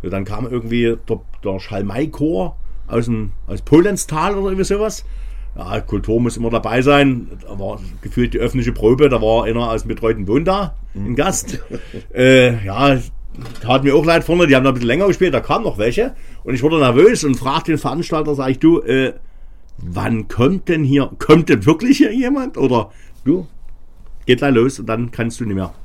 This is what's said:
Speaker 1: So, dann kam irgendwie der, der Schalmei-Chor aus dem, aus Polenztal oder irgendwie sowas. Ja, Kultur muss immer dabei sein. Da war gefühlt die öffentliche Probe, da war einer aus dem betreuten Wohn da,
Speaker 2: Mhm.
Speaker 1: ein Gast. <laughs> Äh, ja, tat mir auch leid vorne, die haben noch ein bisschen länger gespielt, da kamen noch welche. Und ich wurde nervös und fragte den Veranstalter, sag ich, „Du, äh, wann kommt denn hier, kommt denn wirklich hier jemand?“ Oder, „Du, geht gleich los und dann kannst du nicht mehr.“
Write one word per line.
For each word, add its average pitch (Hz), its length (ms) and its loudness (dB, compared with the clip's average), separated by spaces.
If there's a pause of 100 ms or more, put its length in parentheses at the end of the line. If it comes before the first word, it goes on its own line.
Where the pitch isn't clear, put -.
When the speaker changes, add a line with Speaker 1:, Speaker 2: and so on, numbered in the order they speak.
Speaker 1:
So, 90 60 -8
dann 95 160 -4
kam 107 220 -6
irgendwie 117 500 0 (120)
der, 104 120 -4 (240)
der 95 160 -4
Schalmei-Chor 139 960 -4 (300)
aus 117 200 -2
dem, 110 260 -2 (140)
aus - 160 -6
Polenztal 180 760 2
oder 196 140 -2
irgendwie 190 140 0
sowas. 208 400 -2 (520)
Ja, 98 240 -6
Kultur 107 400 0
muss 117 160 0
immer 117 140 -2
dabei 113 320 0
sein. 139 460 4 (140)
Da 98 160 -12
war 101 220 -8 (200)
gefühlt 120 320 -2
die 113 60 -2
öffentliche 120 340 -2
Probe, 131 360 4
da 120 120 2
war 110 240 2
einer 117 260 -2
aus 110 120 -2
dem - 60 -8
betreuten 110 400 -2
Wohn 135 160 2
da, 190 320 -2 (180)
Speaker 2:
Mhm. 98 180 -6
Speaker 1:
ein 117 40 -2
Gast. - 480 -2
<laughs> - 500 -12
Äh, 123 500 4
ja, 127 340 2 (640)
tat 131 240 0
mir 139 100 4
auch 156 100 4
leid 165 200 4
vorne, 175 220 4
die 139 100 6
haben 127 60 4
noch 135 80 4
ein 127 40 2
bisschen 120 140 -2
länger 160 200 2
gespielt, 180 260 2
da 117 60 2
kamen 185 240 -2
noch 156 140 -4
welche. 160 360 0 (300)
Und 123 100 -4
ich 120 80 -2
wurde 156 160 2
nervös 151 460 6
und 135 120 2
fragte 139 360 -2
den - 60 0
Veranstalter, 151 560 -4
sag 135 160 -2
ich, 127 80 0
„Du, 165 220 6
äh, 131 340 0 (640)
wann 95 500 -4
kommt 160 400 0
denn 160 160 0
hier, 135 340 2
kommt 156 300 6
denn 107 180 2
wirklich 247 320 4
hier 294 140 4
jemand?“ 262 440 -2
Oder, 120 340 0 (340)
„Du, 165 220 0 (800)
geht 123 120 4
gleich 143 160 2
los 123 260 2
und 113 60 -10
dann 117 240 -4
kannst 117 300 -6
du 120 40 -4
nicht 104 120 -4
mehr.“ 95 180 -4 (100)